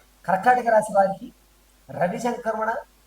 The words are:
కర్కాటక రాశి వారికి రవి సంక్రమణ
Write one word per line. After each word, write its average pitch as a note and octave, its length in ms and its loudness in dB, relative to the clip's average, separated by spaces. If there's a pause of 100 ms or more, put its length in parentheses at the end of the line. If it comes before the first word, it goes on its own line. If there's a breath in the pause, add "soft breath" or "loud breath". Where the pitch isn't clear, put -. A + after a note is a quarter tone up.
(240)
కర్కాటక A#3 500 2
రాశి G#3+ 240 2
వారికి G3 300 0 (600)
రవి F3+ 380 -4
సంక్రమణ A3 440 -4 (360)